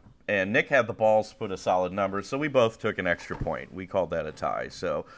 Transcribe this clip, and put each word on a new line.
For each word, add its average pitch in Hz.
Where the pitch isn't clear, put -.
and 101
Nick 160
had 123
the 113
balls 107
to -
put 101
a 92
solid 92
number, 98
so 139
we 151
both 123
took 104
an 95
extra 85
point. 69
We 92
called 87
that 80
a 78
tie. 62
So 78